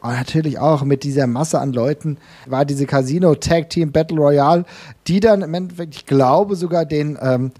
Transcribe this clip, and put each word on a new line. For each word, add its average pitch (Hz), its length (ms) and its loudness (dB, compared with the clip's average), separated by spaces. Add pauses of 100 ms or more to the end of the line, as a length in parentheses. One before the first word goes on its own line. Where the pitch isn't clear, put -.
natürlich 127 560 -4
auch 147 240 2
mit 139 220 0
dieser 139 220 0
Masse 135 340 -2
an 135 140 -4
Leuten 143 420 -4 (300)
war 131 180 0
diese 139 220 -2
Casino 147 480 2
Tag 165 340 -2
Team 160 240 -2
Battle 160 240 0
Royale, 147 480 4 (420)
die 190 140 0
dann 202 220 4
im 160 100 -6
Endeffekt, 175 420 -8
ich - 120 -20
glaube, 147 500 2
sogar 170 300 -2
den, 147 340 -4
ähm, 131 400 -2